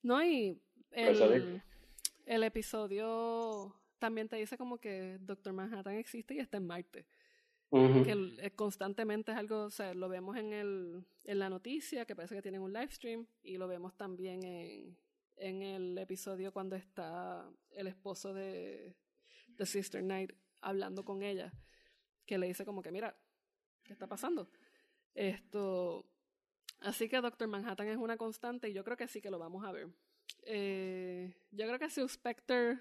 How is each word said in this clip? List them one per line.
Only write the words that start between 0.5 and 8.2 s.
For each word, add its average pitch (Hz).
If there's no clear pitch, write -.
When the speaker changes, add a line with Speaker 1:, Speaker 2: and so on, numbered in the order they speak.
Speaker 2:
Pues, 226
a -
ver. 117
Speaker 1:
el, 180
el 226
episodio 220
también 220
te 226
dice 214
como 247
que 190
Doctor 196
Manhattan 196
existe 233
y 294
está 233
en 185
Marte. 170
Speaker 2:
Ujú. 131
Speaker 1:
Que 131
el, 147